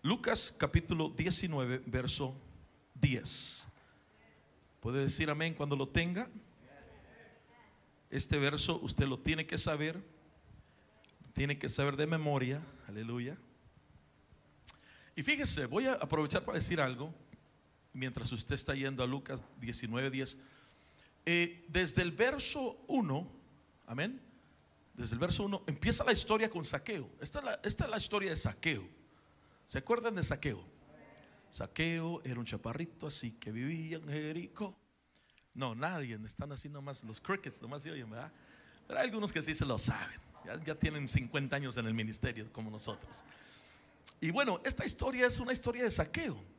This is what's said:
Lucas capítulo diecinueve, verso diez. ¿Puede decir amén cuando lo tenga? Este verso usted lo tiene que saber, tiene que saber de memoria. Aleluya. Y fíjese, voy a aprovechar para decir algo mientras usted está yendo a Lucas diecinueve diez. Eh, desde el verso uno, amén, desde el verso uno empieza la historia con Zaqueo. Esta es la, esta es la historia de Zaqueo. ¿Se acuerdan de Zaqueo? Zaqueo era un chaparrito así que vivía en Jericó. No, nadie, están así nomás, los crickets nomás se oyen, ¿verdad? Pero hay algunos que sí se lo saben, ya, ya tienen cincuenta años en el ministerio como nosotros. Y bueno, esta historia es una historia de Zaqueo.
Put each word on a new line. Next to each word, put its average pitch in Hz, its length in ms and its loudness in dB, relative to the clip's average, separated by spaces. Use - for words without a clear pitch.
Lucas 226 560 2
capítulo 160 540 4
diecinueve, 139 720 0
verso 131 500 0
diez. - 720 2
¿Puede 127 200 0
decir 139 280 2
amén 160 240 0
cuando 147 240 0
lo 135 100 0
tenga? 175 440 0
Este 147 300 2
verso 143 420 2
usted - 260 2
lo 131 120 0
tiene 156 280 0
que - 120 0
saber, 160 440 2
tiene 143 240 0
que 143 100 -2
saber 139 280 2
de 151 100 2
memoria. 147 560 2
Aleluya. 120 480 -4
Y 151 80 -6
fíjese, 269 440 2
voy 170 180 2
a 262 80 4
aprovechar 156 540 2
para - 100 0
decir 160 240 2
algo 135 340 -2
mientras 127 380 -4
usted 123 220 -2
está 139 200 -2
yendo 135 280 -2
a 127 40 2
Lucas 131 360 -4
diecinueve 120 500 -2
diez. 131 300 -2
Eh, 170 420 2
desde 175 320 4
el 175 100 4
verso 254 800 2
uno, 175 420 4
amén, 175 320 -4
desde 120 180 -4
el 117 60 -2
verso 175 260 4
uno 202 220 0
empieza 170 360 2
la 247 100 6
historia 214 360 4
con 175 160 -2
Zaqueo. 147 460 -2
Esta 294 200 -4
es 285 40 -8
la, 247 180 -2
esta 208 220 0
es 226 60 -2
la 214 80 0
historia 196 320 0
de 160 60 0
Zaqueo. 139 520 0
¿Se - 100 -6
acuerdan 233 380 2
de 180 100 0
Zaqueo? 117 400 -2
Zaqueo 165 720 -2
era 120 160 -4
un 117 60 -4
chaparrito 117 600 -6
así 123 260 -4
que - 200 -10
vivía 160 460 -4
en 156 100 -10
Jericó. 156 640 -6
No, 123 220 -4
nadie, 135 500 -4
están 147 260 -8
así 143 200 -10
nomás, 139 340 -10
los 110 160 -10
crickets 190 400 -4
nomás 131 220 -8
se 156 80 -8
oyen, 131 180 -8
¿verdad? 120 240 -10
Pero - 140 -2
hay 262 40 4
algunos 214 260 0
que 160 120 -2
sí 151 120 0
se 156 120 2
lo 120 120 2
saben, - 400 0
ya, 160 180 -8
ya 156 100 -2
tienen 151 340 0
cincuenta 135 480 0
años 135 200 -2
en 120 80 0
el 110 80 2
ministerio 110 600 -2
como 110 160 -8
nosotros. - 520 -8
Y 160 120 0
bueno, 220 340 2
esta - 220 0
historia 254 400 2
es 247 140 4
una 247 120 0
historia 247 320 0
de 220 60 4
Zaqueo. 165 680 -2